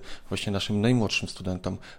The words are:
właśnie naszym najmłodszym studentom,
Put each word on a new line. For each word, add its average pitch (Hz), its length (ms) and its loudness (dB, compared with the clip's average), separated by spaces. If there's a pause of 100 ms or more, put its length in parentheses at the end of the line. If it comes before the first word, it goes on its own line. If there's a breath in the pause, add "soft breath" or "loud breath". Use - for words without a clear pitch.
(280 loud breath)
właśnie 104 240 -2
naszym 101 280 2
najmłodszym 107 480 4
studentom, 92 500 -4 (200 loud breath)